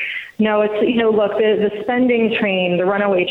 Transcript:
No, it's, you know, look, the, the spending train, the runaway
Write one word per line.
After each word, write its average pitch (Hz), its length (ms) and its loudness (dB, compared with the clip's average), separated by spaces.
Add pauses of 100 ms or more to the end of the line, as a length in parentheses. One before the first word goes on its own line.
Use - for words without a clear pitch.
(380)
No, 214 240 2
it's, 214 200 -2
you 240 140 2
know, 226 140 2
look, 208 280 2
the, 208 320 2
the - 120 -8
spending 240 560 0
train, 185 380 0
the 180 80 0
runaway 196 460 0